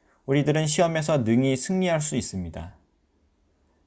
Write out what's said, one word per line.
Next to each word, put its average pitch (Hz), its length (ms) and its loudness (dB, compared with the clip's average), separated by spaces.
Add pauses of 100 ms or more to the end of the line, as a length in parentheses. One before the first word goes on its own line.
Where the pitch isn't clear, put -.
(280)
우리들은 147 400 2
시험에서 156 560 0
능히 127 340 2
승리할 180 440 0
수 147 140 -4
있습니다. 87 600 -8 (1120)